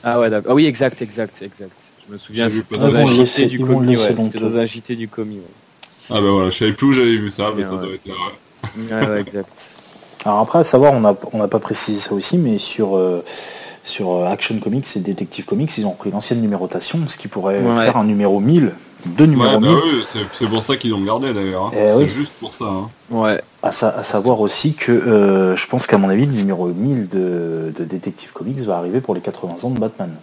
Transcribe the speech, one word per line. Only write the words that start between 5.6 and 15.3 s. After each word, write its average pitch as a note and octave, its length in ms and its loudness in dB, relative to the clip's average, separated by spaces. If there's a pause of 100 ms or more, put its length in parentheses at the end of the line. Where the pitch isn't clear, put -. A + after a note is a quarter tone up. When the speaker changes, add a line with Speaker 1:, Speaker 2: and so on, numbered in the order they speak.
Speaker 2:
Ah G#2+ 100 0
bah G2+ 100 4
voilà, F#2+ 200 2
je - 80 -6
savais G#2+ 140 2
plus C3+ 160 0
où C#3 40 6
j'avais A#2+ 240 4
vu G#2 140 -4
ça, G#2 260 -2
mais G2 80 -2
Speaker 1:
Ouais, F#2+ 60 -8
Speaker 2:
ça F#2+ 60 -6
Speaker 1:
ouais. F#2 100 -6
Speaker 2:
doit F#2+ 80 -10
être F#2+ 120 -16
là, F#2+ 80 -12 (600)
ouais. A2+ 60 -10 (240)
Speaker 1:
Ouais, - 80 -
ouais, G#2 80 -2
exact. - 580 -12 (460)
Speaker 3:
Alors G#2 140 2
après, A2+ 180 2
à D#3+ 60 6
savoir, C#3 280 6
on A#2+ 120 2
a, G2+ 100 6 (180)
on A2+ 60 -4
n'a G#2 100 0
pas G#2+ 120 0
précisé G#2 380 -2
ça - 160 -4
aussi, G2 220 0
mais B2 220 2
sur, G2 360 -2
euh, F2+ 300 0 (600)
sur, F#2 260 -4
euh, F2+ 160 0
Action G#2 320 -2
Comics A#2+ 280 -2 (100)
et G2+ 40 -4
Detective F#2 460 -6